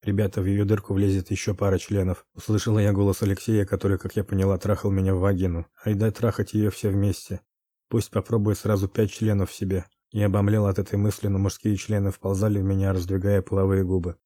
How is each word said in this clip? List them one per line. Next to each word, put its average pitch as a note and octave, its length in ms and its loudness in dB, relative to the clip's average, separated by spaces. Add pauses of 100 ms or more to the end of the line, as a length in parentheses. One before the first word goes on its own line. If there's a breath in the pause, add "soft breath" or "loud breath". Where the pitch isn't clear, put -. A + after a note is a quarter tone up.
"Ребята, G2+ 380 -2
в F#2 60 0
её G2+ 180 2
дырку G2+ 300 -2
влезет F#2+ 360 0
ещё G2+ 240 -4
пара G2 220 0
членов", — F#2 480 -2 (100)
услышала G#2+ 440 0
я G#2 140 4
голос G2 300 2
Алексея, G#2 440 0
который, G2 320 0
как - 180 -6
я G#2 80 -2
поняла, F#2+ 320 2
трахал G2+ 340 -2
меня F#2+ 240 2
в F#2 40 0
вагину. F2+ 480 0 (180)
"Айда G#2+ 260 0
трахать G#2 440 -2
её G#2 160 2
все - 180 -4
вместе. G2 540 -2 (460)
Пусть A#2 220 -2
попробует G#2 480 0
сразу G2+ 300 0
пять G#2+ 240 -2
членов G2+ 380 0
в - 40 -18
себе". F#2+ 300 -4 (280)
Я G#2 140 0
обомлела G2+ 440 2
от G2 100 0
этой G2+ 180 -4
мысли, G#2 300 0
но G2 100 0
мужские G2 380 0
члены G2 340 -2
вползали G2 480 0
в F#2+ 60 0
меня, G2 280 2
раздвигая F#2+ 500 0
половые G2 420 2
губы. F2+ 420 -2